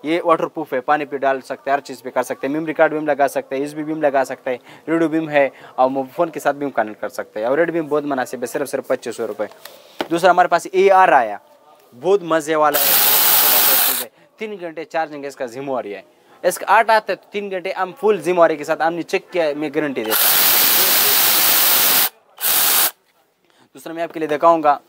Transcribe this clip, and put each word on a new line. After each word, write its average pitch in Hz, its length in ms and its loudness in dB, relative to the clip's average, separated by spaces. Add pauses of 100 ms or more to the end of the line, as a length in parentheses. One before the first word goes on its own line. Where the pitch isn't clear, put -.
ये 160 220 -2
waterproof 165 480 0
है, 127 60 0
पानी 147 240 0
पे 139 140 -8
डाल 135 220 0
सकते 135 300 -8
हैं, 139 60 2
हर 143 40 0
चीज़ 131 220 -14
पे 127 80 -10
कर 127 120 -2
सकते 127 240 -6
हैं, 139 80 -2
memory 156 180 -4
card 156 200 4
भी 151 60 -4
हम 156 80 -4
लगा 139 200 2
सकते 135 300 -4
हैं, 135 60 -2
यूएसबी 147 200 -6
भी 151 100 -6
हम 156 100 -4
लगा 135 220 2
सकते 131 260 -8
हैं, 123 100 -6 (280)
Redo 165 200 2
भी 160 180 -2
है 143 260 2 (260)
और 127 100 4
मो-, 135 180 -2
phone 165 240 -4
के 156 100 -10
साथ 143 120 0
भी 143 120 -6
हम 139 60 -4
connect 107 300 -4
कर 107 80 -8
सकते - 320 -10
हैं 110 60 -2
और 135 120 0
रेट 165 120 2
भी 165 100 -2
बहुत 147 240 -2
मुनासिब 127 360 -4
है, 123 60 -6
सिर्फ, 147 220 -6
सिर्फ 131 200 -6
पच्चीस 123 280 -4
सौ 113 100 -6
रुपये। 107 220 -6 (600)
दूसरा 170 200 4
हमारे 175 180 4
पास 170 260 0
एआर 185 380 6
आया, 110 280 2 (540)
बहुत 175 280 2
मज़े 160 340 0
वाला 147 220 4
है, - 1300 2 (280)
तीन 214 180 -8
घंटे 165 280 -10
चार्जिंग 151 380 -6
है 143 60 -8
इसका 135 180 -10
जिम्मेवारी 120 460 -6
है। - 240 -16 (280)
इसका - 220 -2
आठ 214 240 4
आते 214 240 2
तो - 180 -16
तीन 202 180 -6
घंटे 185 220 -6
हम 185 200 -6
full 202 280 0
जिम्मेवारी 160 360 4
के 143 80 -10
साथ 151 180 -2
हमने 165 200 -2
check - 280 -4
किया, 160 240 0
मैं 147 200 -6
guarantee 139 300 -2
देता 107 140 0
हूँ। - 100 0 (3500)
दूसरा 165 200 -14
मैं 165 80 -6
आपके 165 180 -8
लिए 156 80 -4
दिखाऊंगा 151 600 4